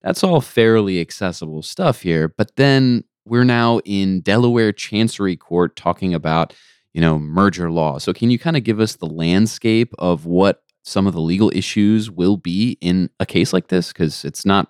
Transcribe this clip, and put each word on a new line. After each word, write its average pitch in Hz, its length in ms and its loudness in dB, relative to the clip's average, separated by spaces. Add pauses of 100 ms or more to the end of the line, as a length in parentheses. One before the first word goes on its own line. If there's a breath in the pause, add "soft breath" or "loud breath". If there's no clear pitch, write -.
that's 185 220 -4
all 175 160 2
fairly 110 600 2
accessible 82 640 -8
stuff - 400 -2
here. 80 260 0
But - 280 -6
then 131 480 2 (200)
we're 120 200 2
now 117 400 2
in 98 360 -2
Delaware 113 520 2
Chancery 101 640 -2
Court 87 400 -2
talking 90 360 -2
about, 80 420 0 (380 soft breath)
you 82 80 -6
know, 80 200 4
merger 85 500 0
law. 78 280 -2
So 92 140 -4
can 117 180 0
you 120 80 2
kind 165 180 -4
of 123 80 -2
give 107 160 -2
us 110 160 -2
the 87 100 -10
landscape 101 920 0
of 85 280 -2
what 90 360 2 (220)
some 98 220 -2
of 95 60 0
the 82 80 -6
legal 92 340 2
issues 107 560 0
will 90 280 0
be 95 420 -4
in 90 300 0 (100)
a 92 60 -2
case 85 260 0
like 90 160 -2
this? 90 240 -2
'Cause 80 320 -4
it's - 220 -8
not 98 240 0